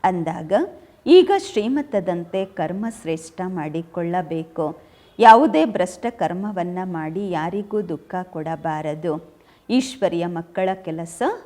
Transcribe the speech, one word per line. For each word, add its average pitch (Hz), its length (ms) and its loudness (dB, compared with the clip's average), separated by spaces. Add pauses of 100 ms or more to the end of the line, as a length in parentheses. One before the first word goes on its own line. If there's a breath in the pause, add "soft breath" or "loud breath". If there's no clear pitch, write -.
ಅಂದಾಗ 170 500 0 (520 loud breath)
ಈಗ 359 320 10
ಶ್ರೀಮತದಂತೆ 196 1080 -2
ಕರ್ಮ 190 400 -4 (160)
ಶ್ರೇಷ್ಠ 160 460 -6
ಮಾಡಿಕೊಳ್ಳಬೇಕು. 165 1300 -4 (420 soft breath)
ಯಾವುದೇ 240 460 6
ಭ್ರಷ್ಟ 180 440 -4
ಕರ್ಮವನ್ನ 180 720 -4
ಮಾಡಿ 180 480 -4
ಯಾರಿಗೂ 202 500 -2
ದುಃಖ 170 420 -8
ಕೊಡಬಾರದು. 160 1080 -4 (360 soft breath)
ಈಶ್ವರಿಯ 180 560 0
ಮಕ್ಕಳ 175 480 -2
ಕೆಲಸ 170 480 -8 (240)